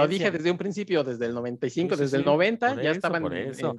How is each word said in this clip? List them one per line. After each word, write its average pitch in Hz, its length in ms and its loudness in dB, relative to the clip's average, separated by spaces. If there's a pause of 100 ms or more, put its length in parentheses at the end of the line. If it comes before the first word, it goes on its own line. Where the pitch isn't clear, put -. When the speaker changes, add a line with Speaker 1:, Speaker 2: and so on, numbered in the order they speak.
Speaker 1:
injerencia. 151 40 4
Speaker 2:
dije 190 220 0
desde 165 200 0
un 180 80 0
principio, 185 440 0
desde 120 220 -4
el 117 80 -2
noventa 120 340 -4
y 123 40 -2
cinco, 175 240 0
Speaker 1:
Sí, 147 60 0
sí, - 20 2
Speaker 2:
desde 135 160 2
el 139 60 2
Speaker 1:
sí, 147 40 0
Speaker 2:
noventa, 226 460 4
Speaker 1:
por 127 80 -6
Speaker 2:
ya 151 80 2
Speaker 1:
eso, 170 80 0
Speaker 2:
estaban 170 240 -2
Speaker 1:
por - 120 -4
Speaker 2:
en 104 140 -4
Speaker 1:
eso. 135 300 -4